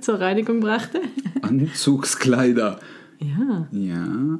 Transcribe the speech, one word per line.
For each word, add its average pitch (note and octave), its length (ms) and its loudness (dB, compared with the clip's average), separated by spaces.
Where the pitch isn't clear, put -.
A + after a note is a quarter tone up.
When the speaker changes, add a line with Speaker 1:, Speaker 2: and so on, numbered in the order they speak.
Speaker 1:
zur G#3+ 180 0
Reinigung A3 400 2
brachte. A3 400 0
Speaker 2:
Anzugskleider. B2 1400 2
Speaker 1:
Ja. E3+ 520 -2
Speaker 2:
Ja. G2+ 680 -2